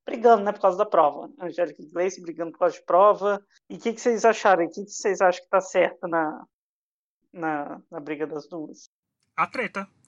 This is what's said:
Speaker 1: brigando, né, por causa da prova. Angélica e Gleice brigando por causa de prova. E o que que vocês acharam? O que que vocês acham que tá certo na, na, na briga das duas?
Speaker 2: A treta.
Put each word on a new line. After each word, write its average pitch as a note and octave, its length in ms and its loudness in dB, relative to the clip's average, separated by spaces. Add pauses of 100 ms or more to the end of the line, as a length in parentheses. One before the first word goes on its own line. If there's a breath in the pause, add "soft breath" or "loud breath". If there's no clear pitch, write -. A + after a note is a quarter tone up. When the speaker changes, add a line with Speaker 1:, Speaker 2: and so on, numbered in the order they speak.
Speaker 1:
brigando, A#3 380 4
né, G3+ 80 -2
por G3+ 100 -16
causa F#3 160 2
da G#3 80 0
prova. D#3+ 440 0 (100)
Angélica E3+ 420 -6
e D3 100 -20
Gleice E3+ 300 -4
brigando E3 300 -10
por - 80 -20
causa F3 160 2
de - 100 -20
prova. G3 580 4 (260)
E G3 60 -14
o F3+ 40 -16
que A#3 140 -4
que A3+ 80 -16
vocês A#3 240 2
acharam? G3+ 400 4
O E3 40 -4
que G3+ 140 -12
que G3+ 80 -16
vocês F#3+ 300 -4
acham F3+ 220 2
que - 60 -20
tá F#3+ 120 2
certo F#3 460 -2
na, D#3+ 360 -4 (920)
na, D#3 560 -8
na E3 100 -12
briga D3+ 280 -8
das D3 200 -12
duas? - 420 -16 (460)
Speaker 2:
A E3 120 -2
treta. G3 400 -8 (200)